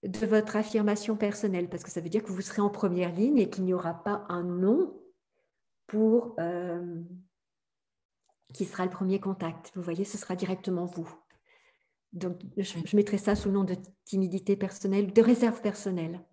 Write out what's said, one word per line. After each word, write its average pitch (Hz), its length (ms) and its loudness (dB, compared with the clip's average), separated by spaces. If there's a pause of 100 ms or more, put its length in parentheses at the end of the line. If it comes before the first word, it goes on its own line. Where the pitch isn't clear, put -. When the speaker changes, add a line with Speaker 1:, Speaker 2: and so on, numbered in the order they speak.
Speaker 1:
de 196 220 -4
votre 214 300 2
affirmation 208 600 0
personnelle, 202 520 0
parce 170 140 -8
que - 80 -16
ça 170 100 -6
veut 170 80 -8
dire 220 140 0
que 196 80 -10
vous 185 100 -6
serez - 200 -4
en 202 80 4
première 180 420 0
ligne 233 260 2
et 202 120 4
qu'il 185 160 -4
n'y 185 80 2
aura 170 200 -2
pas 208 360 -4
un 175 140 -4
non 185 580 2 (840)
pour, 220 520 2
euh, 175 640 -4 (1500)
qui 185 120 -4
sera 185 200 -4
le 180 60 -2
premier 190 280 0
contact. 190 560 -6
Vous 185 60 -8
voyez, 170 240 -4
ce 208 120 -10
sera - 180 -6
directement 180 500 -4
vous. 170 240 -8 (1040)
Donc, 180 260 -6 (180)
je, 190 200 -4
Speaker 2:
Oui. 165 80 -4
Speaker 1:
je - 100 0
mettrai 208 220 6
ça 202 180 2
sous 208 140 -2
le 196 60 2
nom 196 80 4
de 185 120 0 (300)
timidité 190 500 0
personnelle, 196 560 0
de 226 100 10
réserve 233 400 4
personnelle. 180 720 -4